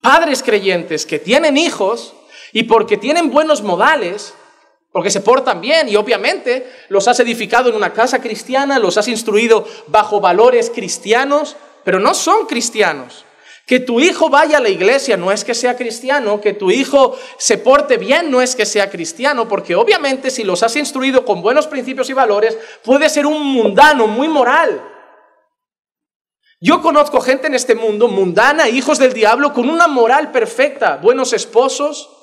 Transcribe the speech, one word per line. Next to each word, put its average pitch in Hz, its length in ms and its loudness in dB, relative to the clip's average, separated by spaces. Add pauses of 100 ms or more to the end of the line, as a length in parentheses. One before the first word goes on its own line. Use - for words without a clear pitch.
Padres 294 420 2
creyentes 185 640 -2
que 156 120 -6
tienen 277 380 0
hijos 233 580 -2 (380)
y 220 120 -2
porque 214 340 2
tienen 285 340 -2
buenos 302 300 2
modales, 202 720 -2 (580)
porque 185 200 -2
se 190 100 -4
portan 233 400 0
bien 294 260 0
y 202 80 -2
obviamente 247 720 -2 (200)
los 196 180 0
has 240 140 2
edificado 233 480 0
en 220 80 -2
una 190 160 -2
casa 247 260 0
cristiana, 269 600 -4
los 185 180 0
has 214 100 0
instruido 220 580 2 (220)
bajo 208 320 0
valores 226 500 4
cristianos, 254 840 -2 (300)
pero 190 160 0
no 277 120 2
son 381 340 0
cristianos. 185 760 -4 (440)
Que 254 120 2
tu 254 200 -2
hijo 320 300 2
vaya 294 280 4
a 277 40 2
la 226 80 0
iglesia 214 460 0
no 180 160 -2
es 214 140 -4
que 247 80 -4
sea 240 240 -2
cristiano, 233 640 -4
que 208 120 -2
tu 190 180 -2
hijo 269 440 0 (220)
se - 220 -2
porte 262 380 2
bien 277 340 -2
no 254 100 2
es 254 140 -2
que 214 100 -2
sea 202 240 -2
cristiano, 226 580 -4
porque 190 280 -4
obviamente 269 560 0
si 247 120 -8
los 180 200 -2
has 226 120 0
instruido 262 480 -2
con 214 200 -4
buenos 285 240 0
principios 262 420 -8
y 262 40 -8
valores, 226 440 0 (260)
puede 269 260 2
ser 294 180 -2
un 302 180 -2
mundano 254 640 4
muy 233 200 -2
moral. 294 540 0 (1800)
Yo 330 220 2
conozco 294 400 2
gente 262 240 -2
en 294 80 -2
este 247 220 0
mundo 226 320 0
mundana, 214 640 2
hijos 262 280 0
del 254 160 4
diablo, 262 400 2
con 247 160 -2
una 330 180 2
moral 262 440 2
perfecta, 233 680 -2
buenos 247 340 0
esposos 269 760 -2 (140)